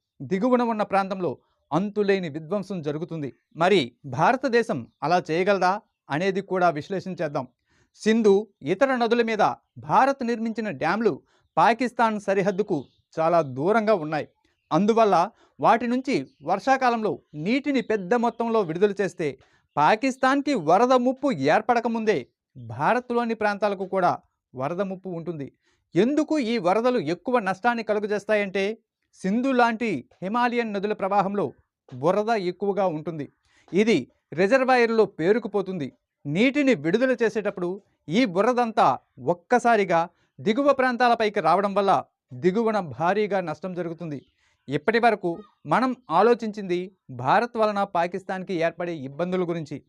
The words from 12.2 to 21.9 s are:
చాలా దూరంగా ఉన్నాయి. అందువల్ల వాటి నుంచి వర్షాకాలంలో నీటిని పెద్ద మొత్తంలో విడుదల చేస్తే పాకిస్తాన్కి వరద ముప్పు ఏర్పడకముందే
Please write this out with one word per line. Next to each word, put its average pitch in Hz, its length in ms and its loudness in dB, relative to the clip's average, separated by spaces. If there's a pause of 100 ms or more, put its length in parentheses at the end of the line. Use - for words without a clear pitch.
చాలా 165 220 4
దూరంగా 190 520 0
ఉన్నాయి. 156 340 -4 (440)
అందువల్ల 208 580 4 (300)
వాటి 214 280 4
నుంచి 247 400 -2 (160)
వర్షాకాలంలో 220 760 0 (140)
నీటిని 254 480 -2
పెద్ద 196 320 -2
మొత్తంలో 233 480 0
విడుదల 196 400 0
చేస్తే 160 380 -4 (380)
పాకిస్తాన్కి 262 760 2
వరద 202 400 4
ముప్పు 262 380 0
ఏర్పడకముందే 220 960 0 (300)